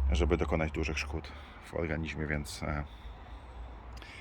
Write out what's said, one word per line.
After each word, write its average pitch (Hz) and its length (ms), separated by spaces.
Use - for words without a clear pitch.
żeby 85 240
dokonać 80 360
dużych 78 260
szkód 76 340
w - 100
organizmie, 78 520
więc, 73 360
e, 76 220